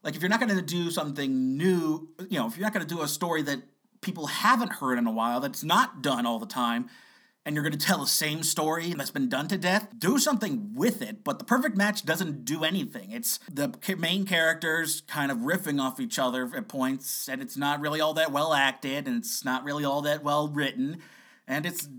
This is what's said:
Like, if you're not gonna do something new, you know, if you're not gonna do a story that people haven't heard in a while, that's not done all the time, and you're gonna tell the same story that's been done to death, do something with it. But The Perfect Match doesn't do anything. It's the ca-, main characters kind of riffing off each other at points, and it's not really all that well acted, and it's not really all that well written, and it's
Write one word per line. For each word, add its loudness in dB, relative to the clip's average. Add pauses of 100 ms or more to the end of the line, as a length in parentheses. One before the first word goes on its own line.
Like, -6
if -4
you're 0
not 4
gonna 2
do -2
something 0
new, 2 (200)
you 0
know, 0
if -6
you're -2
not 0
gonna -2
do -4
a -2
story 0
that -2 (400)
people -4
haven't 2
heard 0
in 2
a 0
while, 2
that's -6
not 2
done 2
all 0
the -8
time, -2 (560)
and -2
you're 0
gonna 0
tell 2
the -2
same 0
story 0
that's -6
been 0
done 0
to 0
death, 2 (100)
do 4
something 0
with 2
it. -8
But -2
The -10
Perfect 2
Match 2
doesn't -2
do -2
anything. -2
It's -4 (100)
the -2
ca-, -4
main 0
characters 2
kind -2
of -2
riffing 0
off -2
each -4
other 0
at -8
points, -4
and -4
it's -10
not 0
really 0
all 4
that 2
well 2
acted, 2
and 0
it's -4
not 0
really -2
all 2
that 0
well 2
written, -2 (500)
and -2
it's -6 (120)